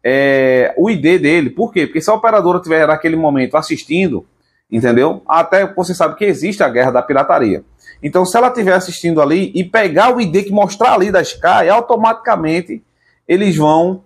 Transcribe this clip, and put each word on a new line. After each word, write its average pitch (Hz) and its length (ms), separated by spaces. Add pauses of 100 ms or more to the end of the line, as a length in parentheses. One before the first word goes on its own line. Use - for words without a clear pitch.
é, 135 680
o 190 140
I 202 60
D 160 220
dele. 147 320
Por 220 220
quê? 156 140
Porque 156 140
se 208 100
a 214 40
operadora 202 460
tiver 160 260
naquele 156 300
momento 143 400
assistindo, 156 720 (440)
entendeu? 123 560
Até 170 400
você 180 280
sabe 202 220
que 208 80
existe 196 380
a 143 60
guerra 123 220
da 123 120
pirataria. 135 640 (380)
Então, 180 240
se 180 100
ela 247 140
tiver 202 240
assistindo 170 480
ali 170 320
e 180 100
pegar 208 500
o 240 60
I 214 60
D 175 160
que 196 100
mostrar 208 400
ali 208 180
da 185 120
Sky, 180 500
automaticamente 220 1080 (440)
eles 185 300
vão 165 500